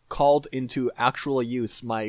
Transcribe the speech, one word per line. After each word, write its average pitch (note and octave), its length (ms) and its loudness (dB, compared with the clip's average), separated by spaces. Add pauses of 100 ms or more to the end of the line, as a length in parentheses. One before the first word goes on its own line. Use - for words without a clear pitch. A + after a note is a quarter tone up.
called C#3+ 420 4
into B2+ 460 -2
actual B2+ 440 0
use A#2+ 400 -4
my A2 280 -4